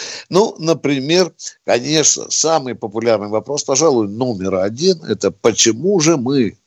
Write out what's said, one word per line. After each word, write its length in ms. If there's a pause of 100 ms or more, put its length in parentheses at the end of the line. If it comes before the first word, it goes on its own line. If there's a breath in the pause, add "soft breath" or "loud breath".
(300 loud breath)
Ну, 280
например, 720 (340 loud breath)
конечно, 640
самый 440
популярный 540
вопрос, 360
пожалуй, 440
номер 480
один, 480
это 260
почему 720
же 160
мы 400 (100)